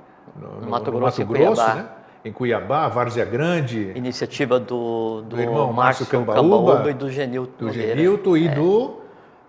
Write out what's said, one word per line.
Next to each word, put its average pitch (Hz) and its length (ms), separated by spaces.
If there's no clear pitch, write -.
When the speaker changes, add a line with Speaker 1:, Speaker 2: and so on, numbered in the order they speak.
Speaker 1:
no, 101 120
Speaker 2:
no 104 140
Speaker 1:
no, 117 80
Speaker 2:
Mato 120 200
Speaker 1:
no 117 80
Speaker 2:
Grosso 123 220
Speaker 1:
Mato - 20
Speaker 2:
e - 20
Speaker 1:
Grosso, 156 240
Speaker 2:
Cuiabá. 110 120
Speaker 1:
né? 185 140
Em 110 80
Cuiabá, 120 560
Várzea 117 360
Grande. 117 680
Speaker 2:
Iniciativa 127 640
do, 113 640
do 113 140
Speaker 1:
Do 120 40
irmão 117 320
Márcio 127 320
Speaker 2:
Márcio - 20
Speaker 1:
Cambaúba, 120 360
Speaker 2:
Cambaúba 131 480
e 143 40
do 131 160
Genilton 127 480
Speaker 1:
do 117 80
Speaker 2:
Nogueira. 110 300
Speaker 1:
Genilton 190 400
e 165 120
Speaker 2:
É. 143 60
Speaker 1:
do, 196 460